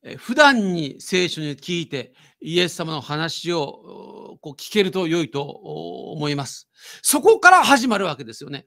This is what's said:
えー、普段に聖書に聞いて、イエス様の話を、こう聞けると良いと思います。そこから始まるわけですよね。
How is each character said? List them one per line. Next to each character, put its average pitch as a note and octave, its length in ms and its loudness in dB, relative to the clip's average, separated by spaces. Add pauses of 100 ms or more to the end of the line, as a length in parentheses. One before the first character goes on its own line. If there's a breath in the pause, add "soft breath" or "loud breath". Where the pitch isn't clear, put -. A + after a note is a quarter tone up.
え - 120 -14
ー、 - 20 -18
普 A#3+ 180 -8
段 B3 380 6
に D#3 260 -4
聖 F3+ 300 -2
書 D#3+ 120 -8
に D3 160 -6
聞 F3 240 -4
い D#3 60 -8
て、 B2+ 260 -10 (280 soft breath)
イ E3+ 180 -2
エ F3+ 100 0
ス - 60 -10
様 E3 180 -6
の C#3+ 80 -8
話 D#3 520 -6
を、 - 880 -10
こ D#3 100 -14
う - 20 -16
聞 - 180 -16
け G#3 120 2
る F#3+ 60 0
と F#3 180 -2
良 E3 160 0
い C#3 60 -6
と C#3+ 140 -6
思 D3+ 880 -8
い C#3+ 60 -2
ま C#3 120 -6
す。 - 200 -16 (360 loud breath)
そ - 180 2
こ A4+ 180 8
か F4+ 120 10
ら F4 120 8
始 B3+ 240 4
ま G#3+ 120 2
る G3 60 -2
わ D3+ 120 -4
け C#3 60 -14
で A2+ 100 -14
す - 100 -16
よ C#3+ 60 -16
ね。 C#3+ 180 -14